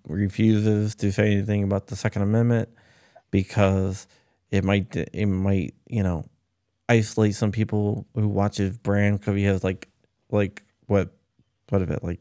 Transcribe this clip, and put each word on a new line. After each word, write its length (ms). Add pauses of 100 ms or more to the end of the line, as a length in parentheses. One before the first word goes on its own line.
refuses 880
to 160
say 200
anything 320
about 240
the 80
Second 260
Amendment 480 (640)
because 720 (460)
it 120
might, 320
it 300
might, 480 (140)
you 160
know, 220 (640)
isolate 460
some 180
people 640
who 140
watch 300
his 200
brand 460
'cause 120
he 100
has, 180
like, 260 (400)
like, 340 (220)
what, 300 (540)
what 120
is 80
it, 140
like, 180